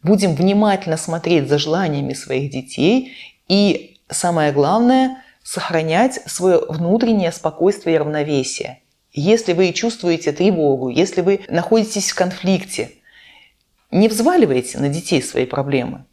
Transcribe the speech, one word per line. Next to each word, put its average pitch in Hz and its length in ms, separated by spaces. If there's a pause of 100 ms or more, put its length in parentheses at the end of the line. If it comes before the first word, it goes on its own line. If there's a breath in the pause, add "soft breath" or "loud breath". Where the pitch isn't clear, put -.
будем 185 320
внимательно 190 600
смотреть 160 500
за 143 100
желаниями 147 560
своих 135 380
детей 160 640 (340 loud breath)
и, 202 500 (120)
самое 165 420
главное, 240 720 (180 loud breath)
сохранять 170 840
своё 180 420
внутреннее 190 640
спокойствие 165 640
и 156 40
равновесие. 147 800 (340)
Если 190 400
вы 175 180
чувствуете 170 600
тревогу, 147 560
если 170 320
вы 190 260
находитесь 208 640
в - 40
конфликте, 185 760 (1000 soft breath)
не 208 200
взваливайте 214 680
на 143 100
детей 156 320
свои 123 240
проблемы. 135 680